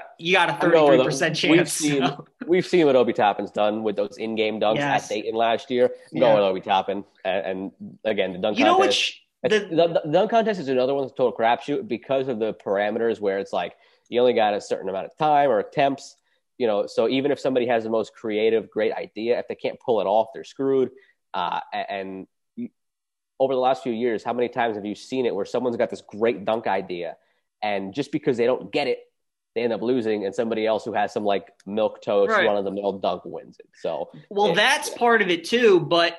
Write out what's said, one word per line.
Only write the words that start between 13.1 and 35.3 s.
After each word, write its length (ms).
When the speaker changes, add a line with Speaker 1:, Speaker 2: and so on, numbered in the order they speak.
Speaker 2:
where 180
it's 140
like 240
you 100
only 140
got 220
a 60
certain 280
amount 180
of 120
time 320
or 100
attempts. 560
You 80
know, 220
so 200
even 220
if 80
somebody 300
has 160
the 60
most 220
creative, 580
great 220
idea, 460
if 80
they 80
can't 240
pull 220
it 60
off, 280
they're 80
screwed. 480
Uh, 260
a-, 200
and 340
y-, 140
over 140
the 80
last 220
few 100
years, 320
how 80
many 160
times 280
have 100
you 80
seen 320
it 80
where 100
someone's 320
got 140
this 100
great 460
dunk 200
idea, 520
and 300
just 180
because 280
they 80
don't 260
get 140
it, 140
they 100
end 100
up 80
losing, 420
and 100
somebody 320
else 160
who 120
has 180
some, 140
like, 260
milquetoast, 600
Speaker 1:
Right. 180
Speaker 2:
run-of-the-mill 540
dunk 260
wins 320
it. 160
So, 360
Speaker 1:
Well, 220
Speaker 2:
it, 20
Speaker 1:
that's 360
Speaker 2:
yeah. 60
Speaker 1:
part 240
of 80
it 160